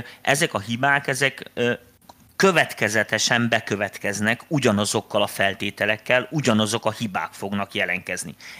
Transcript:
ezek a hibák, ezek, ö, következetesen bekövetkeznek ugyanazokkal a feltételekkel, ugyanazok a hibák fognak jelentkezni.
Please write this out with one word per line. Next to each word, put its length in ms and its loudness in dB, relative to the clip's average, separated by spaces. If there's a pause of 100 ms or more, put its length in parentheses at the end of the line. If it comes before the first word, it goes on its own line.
(220)
ezek 320 2
a 60 0
hibák, 460 0
ezek, 480 -2
ö, 180 2 (640)
következetesen 1120 2
bekövetkeznek 1000 -2
ugyanazokkal 760 2
a 40 2
feltételekkel, 1040 0
ugyanazok 540 2
a 60 2
hibák 420 -6
fognak 420 -6
jelentkezni. 600 -6 (260)